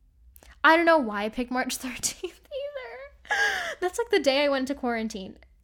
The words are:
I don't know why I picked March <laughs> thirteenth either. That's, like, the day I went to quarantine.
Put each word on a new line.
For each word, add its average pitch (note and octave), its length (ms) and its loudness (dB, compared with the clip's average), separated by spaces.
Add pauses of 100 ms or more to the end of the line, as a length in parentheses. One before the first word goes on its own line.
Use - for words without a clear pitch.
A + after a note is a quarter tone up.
(640)
I D#4+ 120 8
don't E4+ 100 4
know E4 120 8
why G#3 260 -2
I G#3+ 40 -4
picked B3 220 -6
March B3+ 260 -2
<laughs> - 80 -12
thirteenth - 560 -8
either. C#5 960 -8 (440)
That's, F4+ 180 -2
like, A#4 120 -4
the G4 100 4
day C#4+ 240 2
I C#4+ 40 2
went C4 200 0
to C#4 60 -4
quarantine. A3 640 -6 (280)